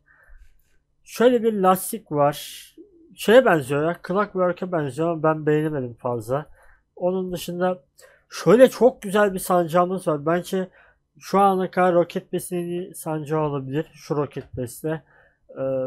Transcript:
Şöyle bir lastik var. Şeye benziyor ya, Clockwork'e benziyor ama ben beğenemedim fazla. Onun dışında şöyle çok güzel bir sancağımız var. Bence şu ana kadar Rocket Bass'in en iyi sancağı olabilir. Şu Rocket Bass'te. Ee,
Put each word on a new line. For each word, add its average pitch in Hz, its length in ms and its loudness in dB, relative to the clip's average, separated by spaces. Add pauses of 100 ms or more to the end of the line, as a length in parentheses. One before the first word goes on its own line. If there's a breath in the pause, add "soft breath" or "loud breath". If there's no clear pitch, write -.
(1040 soft breath)
Şöyle 240 400 2
bir 226 100 2
lastik 185 580 0
var. 147 560 -2 (480)
Şeye 240 300 6
benziyor 147 380 2
ya, 170 240 -2
Clockwork'e 185 640 -2
benziyor 156 380 -2
ama 165 140 -4
ben 156 220 0
beğenemedim 151 480 0
fazla. 123 520 -4 (500 soft breath)
Onun 185 360 -4
dışında 180 520 -4 (460 soft breath)
şöyle 233 400 6
çok - 320 2
güzel 202 320 0
bir 185 60 -6
sancağımız 180 680 0
var. 147 180 -2
Bence 180 420 -2 (520 soft breath)
şu - 200 -2
ana 190 320 2
kadar 180 220 2
Rocket 175 400 0
Bass'in 180 240 -6
en 175 80 -6
iyi 175 300 -10
sancağı 156 460 -4
olabilir. 143 520 -4
Şu - 220 -8
Rocket 143 420 -6
Bass'te. 147 460 -8 (460 soft breath)
Ee, - 120 -10 (260)